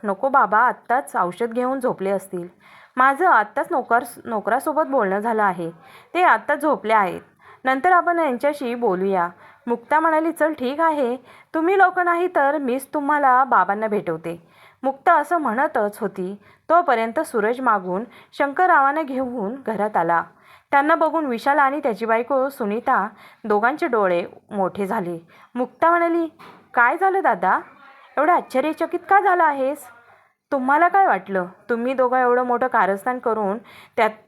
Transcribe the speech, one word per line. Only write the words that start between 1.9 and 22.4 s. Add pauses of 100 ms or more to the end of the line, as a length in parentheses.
असतील. (500)
माझं
आत्ताच
नोकर-,
नोकरासोबत
बोलणं
झालं
आहे. (420)
ते
आत्ताच
झोपले
आहेत. (420)
नंतर
आपण
यांच्याशी
बोलूया." (380)
मुक्ता
म्हणाली,
"चल
ठीक
आहे, (380)
तुम्ही
लोक
नाही
तर
मीच
तुम्हाला
बाबांना
भेटवते." (360)
मुक्ता
असं
म्हणतच
होती, (340)
तोपर्यंत
सूरज
मागून (340)
शंकररावांना
घेऊन (120)
घरात
आला. (480)
त्यांना
बघून
विशाल
आणि
त्याची
बायको